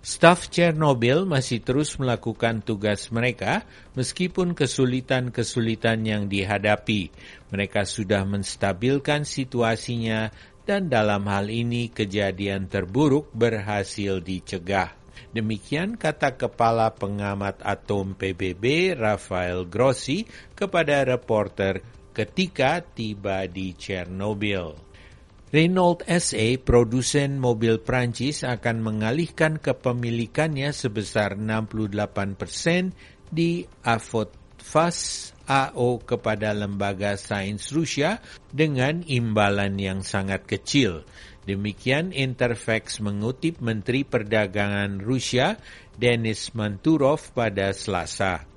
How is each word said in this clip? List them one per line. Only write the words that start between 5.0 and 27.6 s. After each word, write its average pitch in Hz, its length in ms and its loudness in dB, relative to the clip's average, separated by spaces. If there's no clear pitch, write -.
yang 107 240 0
dihadapi. 101 880 0
Mereka 101 320 0
sudah 98 400 0
menstabilkan 110 960 0
situasinya 113 1120 -2
dan 196 240 0
dalam 104 400 2
hal 101 160 2
ini 120 480 -2
kejadian 98 720 -2
terburuk 127 640 2
berhasil 104 880 0
dicegah. 90 800 -4
Demikian 117 640 -4
kata 151 400 0
Kepala 113 560 2
Pengamat 101 720 -4
Atom 98 560 -2
P 95 160 -2
B 92 220 -2
B, 151 420 2
Rafael 92 640 -2
Grossi, 131 640 0
kepada 147 480 2
reporter 101 800 0
ketika 165 720 0
tiba 98 640 -4
di 92 320 -6
Chernobyl. 95 960 -4
Renault 175 540 4
S 175 260 2
A, 113 240 2
produsen 127 800 4
mobil 113 400 4